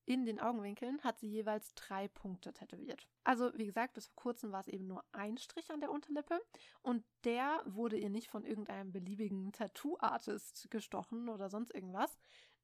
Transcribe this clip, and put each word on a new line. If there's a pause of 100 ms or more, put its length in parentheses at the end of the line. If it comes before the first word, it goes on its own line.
In
den
Augenwinkeln
hat
sie
jeweils
drei
Punkte
tätowiert. (180)
Also
wie
gesagt,
bis
vor
kurzem
war
es
eben
nur
ein
Strich
an
der
Unterlippe (400)
und (200)
der
wurde
ihr
nicht
von
irgendeinem
beliebigen
Tattoo-Artist
gestochen
oder
sonst
irgendwas, (460)